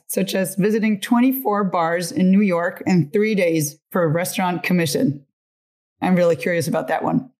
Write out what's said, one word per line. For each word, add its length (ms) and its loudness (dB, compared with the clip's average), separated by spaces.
such 280 -4
as 200 -2
visiting 460 0
twenty-four 640 2
bars 460 -2
in 200 2
New 100 6
York 440 -2
in 240 2
three 240 0
days 460 0
for 120 0
a 40 2
restaurant 540 -2
commission. 640 -2
I'm 140 2
really 200 4
curious 320 -2
about 200 -2
that 160 -4
one. 360 -2